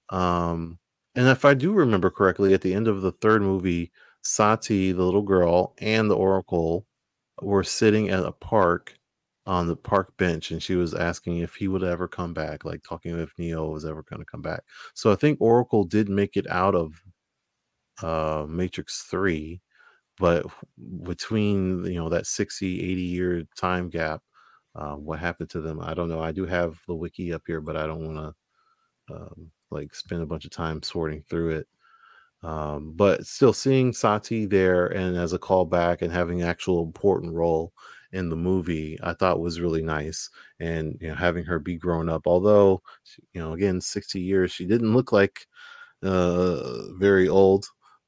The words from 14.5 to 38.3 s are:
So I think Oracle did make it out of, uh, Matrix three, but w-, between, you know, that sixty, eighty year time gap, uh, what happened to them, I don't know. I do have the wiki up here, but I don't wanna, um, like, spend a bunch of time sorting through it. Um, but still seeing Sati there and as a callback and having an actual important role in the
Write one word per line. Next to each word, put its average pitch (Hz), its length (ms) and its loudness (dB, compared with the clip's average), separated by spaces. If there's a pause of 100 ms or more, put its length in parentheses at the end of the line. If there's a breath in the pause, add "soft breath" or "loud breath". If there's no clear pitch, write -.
So - 160 4
I 98 40 4
think 147 260 2
Oracle 117 440 4
did 104 240 2
make 101 280 0
it 98 120 0
out 92 260 2
of, 80 260 -2 (1000)
uh, 78 460 -2
Matrix 87 540 -6
three, 87 580 -2 (580 soft breath)
but 85 240 4
w-, - 600 -16
between, 92 800 -2
you 90 100 -4
know, 82 140 -4
that 85 180 -2
sixty, 92 560 -4
eighty 92 200 -4
year 87 400 -2 (140)
time 90 320 -2
gap, 80 340 -6 (520 soft breath)
uh, 76 200 -10
what 76 240 -8
happened 85 320 -6
to 85 100 -8
them, 78 200 -8
I 82 140 -8
don't 87 140 -4
know. 80 120 -4
I 80 120 -4
do 92 140 -4
have 85 400 -2
the 87 80 -6
wiki 85 380 -8
up 78 140 -10
here, 82 140 -6
but 78 160 -8
I 78 100 -4
don't 80 200 -8
wanna, 78 280 -10 (760)
um, 80 400 -18 (200)
like, 73 240 -10
spend - 280 -8
a 78 40 -6
bunch 80 180 -8
of 73 60 -20
time 80 320 -6
sorting 78 460 -6
through 82 220 -2
it. 78 160 -6 (760 soft breath)
Um, 78 520 -8
but 98 320 2
still 120 260 4
seeing 131 400 2
Sati 107 540 0
there 92 400 4
and 90 300 -2
as 87 160 -2
a 90 60 -2
callback 87 640 2
and 85 100 -2
having 87 280 -2
an 85 80 0
actual 87 340 -2
important 87 500 0
role 82 400 0 (400 loud breath)
in 92 160 -4
the 82 80 -4